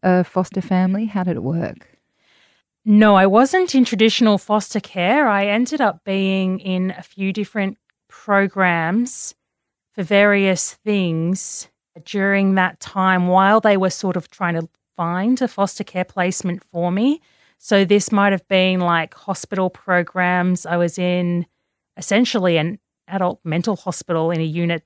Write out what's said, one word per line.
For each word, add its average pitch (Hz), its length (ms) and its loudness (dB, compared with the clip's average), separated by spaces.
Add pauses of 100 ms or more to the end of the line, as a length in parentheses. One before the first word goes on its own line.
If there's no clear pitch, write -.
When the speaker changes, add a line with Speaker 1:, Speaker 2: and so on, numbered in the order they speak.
Speaker 1:
a 180 220 2
foster 185 380 -4
family? 190 440 0
How 202 180 -4
did 180 120 -2
it 113 80 -8
work? 160 460 -6 (960)
Speaker 2:
No, 208 320 6
I 190 80 6
wasn't 269 500 2
in 254 80 6
traditional 220 540 2
foster 208 420 -2
care. 226 480 0
I 202 200 0
ended 247 340 -2
up 196 240 -2
being 190 560 -2
in 185 300 -4
a 175 120 -16
few 190 300 -6
different 202 440 -6 (300)
programs 196 1300 -2 (560)
for 202 120 -8
various 202 720 2
things 180 920 -4 (380)
during 196 500 0
that 185 240 0
time 185 480 0
while 196 320 4
they 214 160 4
were 190 140 0
sort 185 260 -4
of 175 140 -6
trying 175 240 -6
to 165 160 -6 (260)
find 185 460 -2
a 247 80 -2
foster - 340 -4
care 185 220 -6
placement 185 580 -4
for 175 280 -6
me. 254 300 0 (360)
So 196 260 0
this 196 260 2
might 202 220 2
have 190 160 -4
been, 185 320 2
like, 170 340 -2
hospital 190 560 -6
programs. 180 960 -2
I 170 120 -2
was 175 200 -2
in 180 480 -2 (520)
essentially 185 580 0
an 160 240 -2 (320)
adult 180 320 -4
mental 170 320 -2
hospital 165 540 -4
in 170 100 -2
a 160 40 -2
unit 165 420 -4